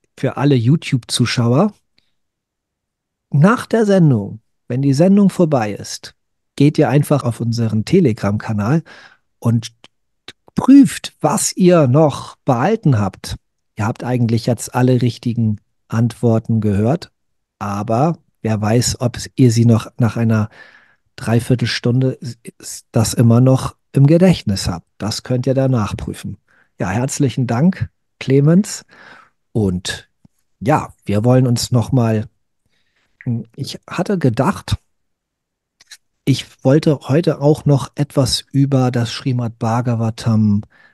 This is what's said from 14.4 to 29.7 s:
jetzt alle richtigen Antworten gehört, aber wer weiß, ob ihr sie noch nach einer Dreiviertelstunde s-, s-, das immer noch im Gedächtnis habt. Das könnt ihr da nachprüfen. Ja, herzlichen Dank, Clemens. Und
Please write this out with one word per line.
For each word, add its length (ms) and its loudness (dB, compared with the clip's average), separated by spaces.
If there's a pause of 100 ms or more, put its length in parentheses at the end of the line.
jetzt 280 -4
alle 280 2
richtigen 580 -2 (280)
Antworten 720 0
gehört, 520 -2 (460)
aber 600 -4 (220)
wer 200 -4
weiß, 400 0
ob 180 -4 (160)
ihr 180 4
sie 140 2
noch 220 2 (100)
nach 180 0
einer 320 0 (680)
Dreiviertelstunde 1080 -2
s-, 160 -14 (200)
s-, 320 -18
das 220 0
immer 280 4
noch 360 0 (160)
im 140 4
Gedächtnis 600 2
habt. 180 -8 (120)
Das 260 -6
könnt 220 -4
ihr 80 0
da 140 0
nachprüfen. 720 -4 (400)
Ja, 120 -4
herzlichen 560 -2
Dank, 440 0 (280)
Clemens. 680 0 (680)
Und 560 -4 (520)